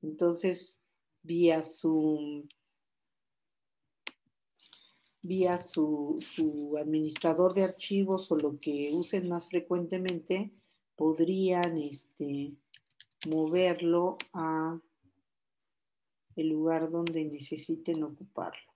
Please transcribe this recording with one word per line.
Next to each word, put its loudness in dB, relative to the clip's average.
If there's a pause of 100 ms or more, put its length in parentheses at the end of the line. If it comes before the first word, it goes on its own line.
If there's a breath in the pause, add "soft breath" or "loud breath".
Entonces, -2 (420)
vía 4
su, 0 (2750 soft breath)
vía 2
su, 0 (180)
su -2
administrador 2
de 4
archivos 0
o 4
lo 0
que -2
usen -2
más -4
frecuentemente, -2 (440 soft breath)
podrían, 2
este, -6 (760)
moverlo 2 (160)
a -2 (1600)
el 2
lugar 2
donde -2
necesiten -4
ocuparlo. -10